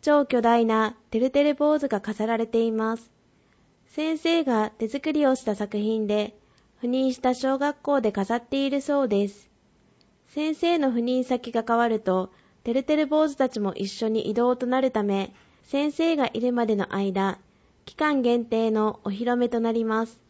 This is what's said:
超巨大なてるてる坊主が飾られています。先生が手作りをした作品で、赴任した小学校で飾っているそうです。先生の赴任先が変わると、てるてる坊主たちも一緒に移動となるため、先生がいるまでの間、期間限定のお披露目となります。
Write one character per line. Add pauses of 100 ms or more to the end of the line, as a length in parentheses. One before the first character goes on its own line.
超
巨
大
な (140)
て
る
て
る
坊
主
が
飾
ら
れ
て
い
ま
す。 (800)
先
生
が
手
作
り
を
し
た
作
品
で、 (420)
赴
任
し
た
小
学
校
で
飾
っ
て
い
る
そ
う
で
す。 (800)
先
生
の
赴
任
先
が
変
わ
る
と、 (320)
て
る
て
る
坊
主
た
ち
も
一
緒
に
移
動
と
な
る
た
め、 (300)
先
生
が
い
る
ま
で
の
間、 (460)
期
間
限
定
の
お
披
露
目
と
な
り
ま
す。 (100)